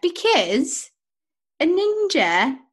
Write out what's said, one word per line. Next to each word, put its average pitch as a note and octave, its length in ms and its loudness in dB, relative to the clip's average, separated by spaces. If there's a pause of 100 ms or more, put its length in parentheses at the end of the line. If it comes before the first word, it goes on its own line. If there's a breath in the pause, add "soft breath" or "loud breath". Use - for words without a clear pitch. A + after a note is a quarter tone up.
because C#4+ 880 0 (680)
a D#4 60 0
ninja, E4 920 0 (160)